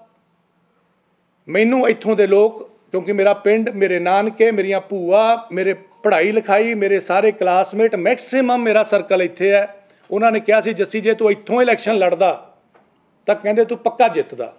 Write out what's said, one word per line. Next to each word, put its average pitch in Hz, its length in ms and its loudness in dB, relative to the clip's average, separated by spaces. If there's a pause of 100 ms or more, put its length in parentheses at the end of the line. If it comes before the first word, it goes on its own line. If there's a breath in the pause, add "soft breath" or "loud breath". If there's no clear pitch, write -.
(1500)
ਮੈਨੂੰ 233 400 0
ਇੱਥੋਂ 220 280 -2
ਦੇ 202 100 2
ਲੋਕ, 208 500 0 (140)
ਕਿਉਂਕਿ 185 220 -6
ਮੇਰਾ 202 220 2
ਪਿੰਡ, 214 340 0
ਮੇਰੇ 196 300 -2
ਨਾਨਕੇ, 214 520 0
ਮੇਰੀਆਂ 196 300 -2
ਭੂਆ, 202 720 0
ਮੇਰੇ 180 220 -2 (320)
ਪੜ੍ਹਾਈ 190 260 2
ਲਿਖਾਈ, 220 420 0
ਮੇਰੇ 196 260 0
ਸਾਰੇ 202 320 0
ਕਲਾਸਮੇਟ, 202 640 0
ਮੈਕਸਿਮਮ 247 680 -2
ਮੇਰਾ 214 200 2
ਸਰਕਲ 196 400 0
ਇੱਥੇ 185 300 -2
ਹੈ। 202 340 -2 (240 soft breath)
ਉਹਨਾਂ 220 220 2
ਨੇ 220 80 -2
ਕਿਹਾ 220 200 2
ਸੀ, 220 120 -6
"ਜੱਸੀ, 196 280 -4
ਜੇ 214 140 0
ਤੂੰ 220 160 0
ਇੱਥੋਂ 208 320 -2
ਇਲੈਕਸ਼ਨ 226 360 0
ਲੜਦਾ, 180 560 0 (720)
ਤਾਂ 208 80 2
ਕਹਿੰਦੇ 214 300 0
ਤੂੰ 233 140 -6
ਪੱਕਾ 233 300 0
ਜਿੱਤਦਾ।" 135 500 -6